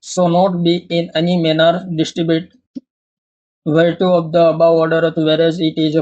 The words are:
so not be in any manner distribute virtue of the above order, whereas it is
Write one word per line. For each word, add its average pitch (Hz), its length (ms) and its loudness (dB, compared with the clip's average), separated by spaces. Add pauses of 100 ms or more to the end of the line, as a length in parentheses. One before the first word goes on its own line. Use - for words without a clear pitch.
so 180 260 -2
not 175 340 0
be 170 120 2 (160)
in 170 220 -4
any 175 260 0
manner 165 500 0
distribute 165 640 -4 (1120)
virtue 165 380 0
of 175 260 0
the 170 180 2
above 165 280 2
order, 160 380 0
whereas 160 440 0
it 156 200 -2
is 156 220 0